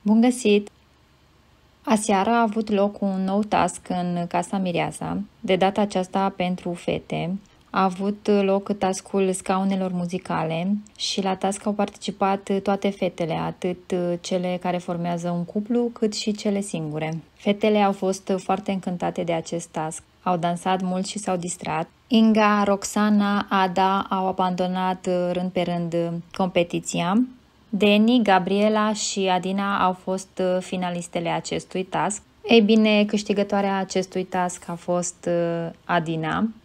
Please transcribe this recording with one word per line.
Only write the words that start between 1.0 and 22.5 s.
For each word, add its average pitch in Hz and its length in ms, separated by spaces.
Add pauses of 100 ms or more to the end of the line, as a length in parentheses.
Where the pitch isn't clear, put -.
Aseară 214 460
a 233 100
avut 220 300
loc 202 300
un 190 240
nou 196 180
task 180 460
în 175 400
Casa 175 300
Mireasa, 170 640 (200)
de 190 160
data 190 240
aceasta 196 560
pentru 180 360
fete. 160 680 (320)
A 190 120
avut 196 460 (140)
loc 196 360
task-ul 190 540
scaunelor 190 600
muzicale 175 840 (200)
și - 260
la 190 120
task 190 320
au 214 60
participat 196 760 (120)
toate 202 280
fetele, 175 440
atât 165 600 (260)
cele 180 400
care 180 180
formează 175 520
un 175 140
cuplu, 233 480
cât 214 220
și - 180
cele 202 280
singure. 160 580 (160)
Fetele 208 440
au 196 140
fost 196 440
foarte 190 360
încântate 180 500
de 170 100
acest 170 360
task. 160 340 (200)
Au 180 140
dansat 175 460
mult 185 240
și - 120
s-au 185 180
distrat. 170 520 (180)
Inga, 214 600